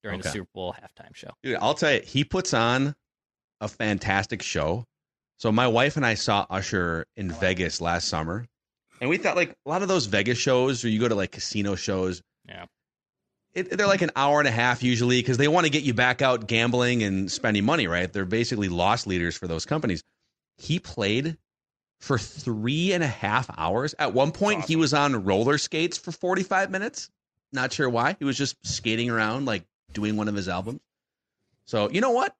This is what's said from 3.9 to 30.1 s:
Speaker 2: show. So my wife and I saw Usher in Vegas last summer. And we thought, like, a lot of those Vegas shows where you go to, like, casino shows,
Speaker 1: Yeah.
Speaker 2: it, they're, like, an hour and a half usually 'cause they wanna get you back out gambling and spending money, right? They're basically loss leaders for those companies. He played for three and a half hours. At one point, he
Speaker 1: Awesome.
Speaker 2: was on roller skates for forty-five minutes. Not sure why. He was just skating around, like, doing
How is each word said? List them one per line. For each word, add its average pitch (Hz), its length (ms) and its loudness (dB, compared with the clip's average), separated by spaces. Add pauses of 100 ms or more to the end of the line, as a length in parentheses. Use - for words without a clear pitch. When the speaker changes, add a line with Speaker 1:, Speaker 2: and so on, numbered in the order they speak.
Speaker 2:
show. 87 440 -2 (520)
So 113 140 0
my 123 160 4
wife 123 300 2
and 139 80 0
I 113 100 2
saw 101 340 0
Usher 90 560 -2 (100)
in 98 160 -6
Vegas 90 500 -2
last 85 260 -2
summer. 87 400 -4 (540)
And 123 80 -2
we 180 80 0
thought, 180 180 0
like, 170 140 0 (160)
a 139 40 -10
lot 175 120 -2
of 202 80 -4
those 175 160 2
Vegas 101 320 0
shows 127 460 0
where 117 80 0
you 107 80 2
go 120 100 2
to, 110 60 2
like, 98 160 -2
casino 101 440 -4
shows, 92 460 -4 (260)
Speaker 1:
Yeah. 90 180 -18 (880)
Speaker 2:
it, 180 240 -6
they're, 202 100 2
like, 196 140 4
an 170 140 0
hour 143 240 4
and 143 80 4
a 123 40 2
half 123 320 2
usually 123 400 4
'cause 123 140 0
they 143 120 4
wanna 160 200 4
get 143 140 0
you 143 100 0
back 123 280 2
out 123 260 2
gambling 120 560 2
and 95 280 0
spending 104 340 0
money, 139 220 2
right? 87 240 -2
They're 98 140 -4
basically 104 440 -2
loss 90 380 0
leaders 87 300 0
for 92 100 -8
those 82 180 -4
companies. 135 380 -2 (540)
He 175 220 -4
played 123 580 -2 (640)
for - 180 0
three 131 760 -2
and 175 100 0
a 151 40 0
half 110 500 0
hours. 107 420 -2
At 127 140 0
one 135 180 4
point, 202 340 0
he 160 100 0
Speaker 1:
Awesome. 160 40 4
Speaker 2:
was 143 140 4
on 143 320 2
roller 110 320 4
skates 165 400 -2
for - 140 -10
forty-five 190 580 0
minutes. 190 400 -8 (420)
Not 131 220 -2
sure 135 160 0
why. 123 300 0
He 147 60 -4
was 135 120 0
just 139 180 -2 (100)
skating 117 440 -2
around, 113 360 0
like, 104 200 -2 (260)
doing 104 240 -2